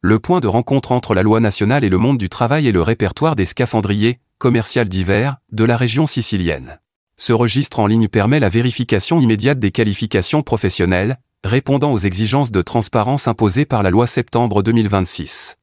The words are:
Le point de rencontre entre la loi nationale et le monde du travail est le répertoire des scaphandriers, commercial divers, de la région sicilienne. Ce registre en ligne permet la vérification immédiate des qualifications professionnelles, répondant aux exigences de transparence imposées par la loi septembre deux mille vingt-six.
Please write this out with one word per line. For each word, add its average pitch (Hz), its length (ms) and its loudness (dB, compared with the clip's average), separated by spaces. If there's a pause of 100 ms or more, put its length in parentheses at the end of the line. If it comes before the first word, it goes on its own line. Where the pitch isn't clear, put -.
Le 104 180 2
point 180 220 0
de 117 80 -2
rencontre 123 440 0
entre 123 220 0
la 95 80 2
loi 107 160 4
nationale 113 460 0
et 101 40 2
le 92 100 2
monde 123 200 2
du 98 100 -4
travail 139 380 0
est 117 60 2
le 90 100 2
répertoire 113 540 0
des 101 80 0
scaphandriers, 107 760 -2 (180)
commercial 117 500 0
divers, 98 480 0 (160)
de 110 120 0
la 120 120 2
région 123 300 0
sicilienne. 82 760 -4 (360)
Ce - 160 -2
registre 117 460 0
en 107 80 2
ligne 110 220 2
permet 117 320 2
la 110 80 2
vérification 117 720 0
immédiate 123 400 2
des 101 100 0
qualifications 107 720 -2
professionnelles, 98 800 -2 (240)
répondant 135 480 0
aux 113 60 0
exigences 110 520 0
de 98 100 0
transparence 117 680 -2
imposées 110 380 0
par 107 180 -2
la 95 60 2
loi 113 180 2
septembre 113 560 0
deux 113 80 0
mille 113 160 2
vingt-six. - 760 -2